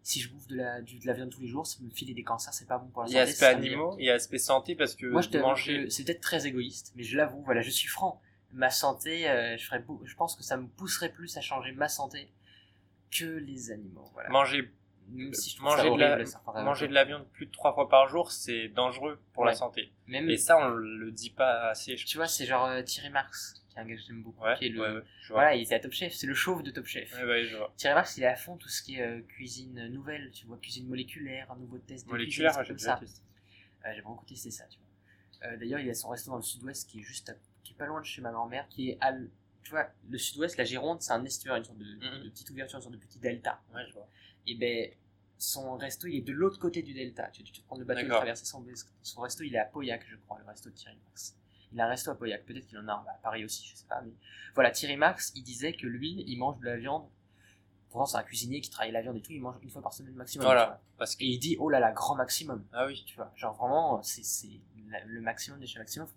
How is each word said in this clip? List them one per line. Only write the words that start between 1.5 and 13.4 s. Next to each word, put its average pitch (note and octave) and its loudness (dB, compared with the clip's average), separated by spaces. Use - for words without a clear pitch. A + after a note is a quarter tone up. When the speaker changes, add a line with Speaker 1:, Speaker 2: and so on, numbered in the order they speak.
Speaker 1:
ça - -6
me B2 -12
filer B2 -8
des A#2+ -8
cancers, A#2 -2
c'est - -10
pas B2+ 0
bon - -8
pour A#2+ -6
la A#2 -2
Speaker 2:
Il B2 -2
y C3 8
a - 10
Speaker 1:
santé, B2+ 8
Speaker 2:
aspect D3 8
Speaker 1:
ça B2+ 12
me B2 4
Speaker 2:
animaux, E3+ -2
il - -2
y D3 6
a B2 10
aspect B2+ 0
santé, C#3 4
parce D3 2
que C3+ -8
Speaker 1:
Moi, C#3 4
je - -2
t'avoue C#3+ 4
Speaker 2:
manger C#3 2
Speaker 1:
que - -6
c'est - -2
peut-être E3+ -2
très D#3 0
égoïste, B2+ -4
mais A#2+ -8
je A2+ -4
l'avoue, D3 2
voilà, B2+ 4
je B2+ -4
suis - 2
franc. - -2
Ma B2+ 4
santé, D#3 0
euh, A#2 2
je A2+ -8
ferais B2+ -4
beau-, A#2+ -10
je B2+ -16
pense E3+ -2
que - -12
ça C#3 -2
me B2+ -8
pousserait E3+ -6
plus E3+ -12
à D3+ -6
changer C3 -4
ma C#3+ 0
santé C#3+ -6
que - -2
les C#3 -8